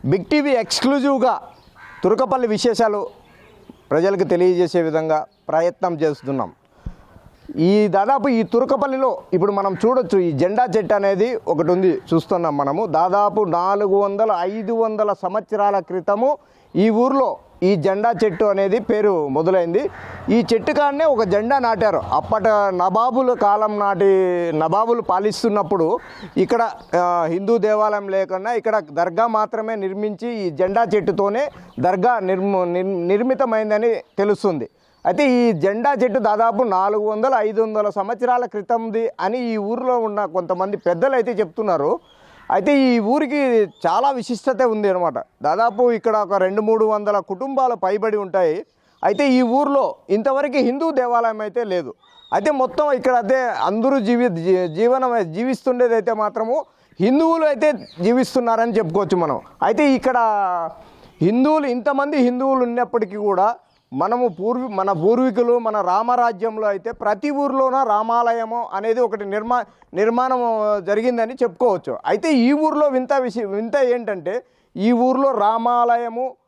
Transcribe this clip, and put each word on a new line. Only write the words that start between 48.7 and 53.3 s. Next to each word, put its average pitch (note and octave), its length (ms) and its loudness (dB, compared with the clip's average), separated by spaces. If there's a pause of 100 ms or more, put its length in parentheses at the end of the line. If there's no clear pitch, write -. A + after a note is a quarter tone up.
అయితే C4+ 260 2
ఈ B3+ 120 4
ఊర్లో C4 540 0 (140)
ఇంతవరకు C4+ 480 0
హిందూ C#4 340 0
దేవాలయం A#3 500 0
అయితే G#3+ 220 -4
లేదు. F3+ 300 -4 (400)
అయితే G3+ 180 2
మొత్తం C#4 400 0
ఇక్కడ B3+ 240 0
అయితే B3 320 0 (160)